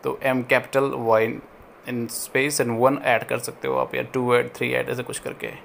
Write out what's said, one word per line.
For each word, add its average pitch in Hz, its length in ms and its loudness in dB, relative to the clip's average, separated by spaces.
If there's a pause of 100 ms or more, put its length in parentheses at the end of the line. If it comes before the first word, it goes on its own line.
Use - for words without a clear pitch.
तो - 220 -2
M 131 160 2 (100)
capital 135 380 2 (160)
Y 110 140 6 (680)
in 123 140 -4 (100)
space 143 480 -2
and 117 200 0
one 135 220 4
ऐड 117 220 2
कर 123 140 -4
सकते - 300 -8
हो - 80 0
आप, 127 180 -2
या 127 80 -2
टू 123 320 0
ऐड, 123 200 2
थ्री 123 180 -4
ऐड, 127 160 0
ऐसे 127 140 -4
कुछ - 160 -10
करके। - 320 -10 (140)